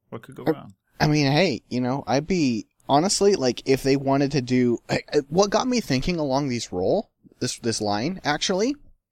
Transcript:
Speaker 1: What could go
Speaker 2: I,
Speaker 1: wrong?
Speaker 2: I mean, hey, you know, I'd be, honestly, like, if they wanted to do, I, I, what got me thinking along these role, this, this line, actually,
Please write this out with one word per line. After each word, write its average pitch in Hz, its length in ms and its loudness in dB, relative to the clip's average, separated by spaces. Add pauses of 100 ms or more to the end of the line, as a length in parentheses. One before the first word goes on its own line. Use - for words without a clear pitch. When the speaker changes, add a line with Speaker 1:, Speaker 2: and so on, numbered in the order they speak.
(100)
Speaker 1:
What 117 120 -14
could - 140 -20
go 123 100 -16
Speaker 2:
I, 160 60 2
Speaker 1:
wrong? 101 220 -12 (260)
Speaker 2:
I 151 60 2
mean, 151 240 2
hey, 147 380 2
you 120 140 -4
know, 127 240 -2
I'd 135 200 0
be, 139 400 0 (220)
honestly, 190 460 4
like, 127 320 -2
if 135 160 2
they 139 140 4
wanted 139 360 0
to 147 80 0
do, 123 380 2 (100)
I, - 120 -2 (120)
I, 151 60 2 (100)
what 196 220 2
got 214 180 0
me 247 140 0
thinking 139 360 -2
along 139 300 -2
these 120 240 -6
role, 104 380 -2 (300)
this, - 180 -4
this 113 240 -4
line, 110 420 -2
actually, 185 500 -2 (380)